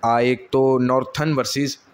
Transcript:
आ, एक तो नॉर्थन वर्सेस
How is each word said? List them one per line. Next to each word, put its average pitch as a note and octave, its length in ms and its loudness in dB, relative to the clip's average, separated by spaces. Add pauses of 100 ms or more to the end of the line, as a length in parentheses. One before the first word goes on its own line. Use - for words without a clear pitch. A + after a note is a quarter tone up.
आ, A#2 160 2
एक B2 340 0
तो C3 260 2
नॉर्थन C3 540 0
वर्सेस C3+ 460 -4 (140)